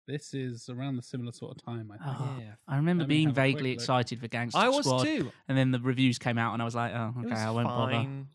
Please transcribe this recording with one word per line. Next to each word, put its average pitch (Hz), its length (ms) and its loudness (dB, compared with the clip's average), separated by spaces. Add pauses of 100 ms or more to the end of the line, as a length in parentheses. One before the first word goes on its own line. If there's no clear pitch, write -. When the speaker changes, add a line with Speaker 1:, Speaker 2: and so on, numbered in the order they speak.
Speaker 1:
This 147 280 -10
is 127 340 -8
around 131 280 -6
the 120 60 -6
similar 120 300 -8
sort 127 240 -14
of - 80 -20
time, 113 260 -10
I 104 60 -16
think. 135 240 -8
Speaker 2:
Oh, 131 180 -6
Speaker 3:
Yeah. 110 140 -12 (160)
Speaker 2:
I 139 80 0
remember 170 280 4
Speaker 1:
Let 139 40 -2
me 147 60 4
Speaker 2:
being 156 140 6
Speaker 1:
have 131 100 2
a - 20 4
quick 135 140 6
Speaker 2:
vaguely 131 160 -2
Speaker 1:
look. 120 100 -4
Speaker 2:
excited 123 400 0
for 147 80 -8
Gangster 120 300 -2
Speaker 3:
I 220 100 6
was 277 180 2
Speaker 2:
Squad, 127 180 4
Speaker 3:
too. 170 280 -2 (160)
Speaker 2:
and 131 80 2
then 131 140 6
the 127 100 2
reviews 127 380 4
came 117 200 0
out, 117 140 2
and 117 100 -2
I - 20 0
was 117 100 -4
like, 117 200 -2
"Oh, 117 220 -4
Speaker 3:
It 123 40 -6
Speaker 2:
okay, - 100 -6
Speaker 3:
was 113 100 -2
Speaker 2:
I 110 100 0
won't 117 180 0
bother." 127 240 0
Speaker 3:
fine. 139 420 -2